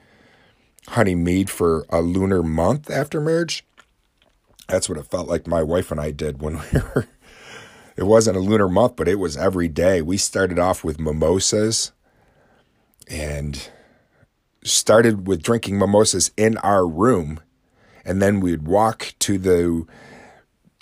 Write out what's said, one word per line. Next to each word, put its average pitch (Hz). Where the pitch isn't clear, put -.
honey 98
mead 90
for 82
a 82
lunar 92
month 82
after 151
marriage. 165
That's 92
what -
it 71
felt 87
like 82
my 82
wife 85
and 76
I 76
did 73
when 76
<laughs> 76
we -
were, 120
it 92
wasn't 107
a 92
lunar 101
month, 107
but 82
it 101
was 82
every 90
day. 85
We 90
started 90
off 90
with 78
mimosas 87
and 73
started 107
with 92
drinking 110
mimosas 101
in 110
our 95
room. 85
And 95
then 98
we'd 82
walk 104
to 98
the, 87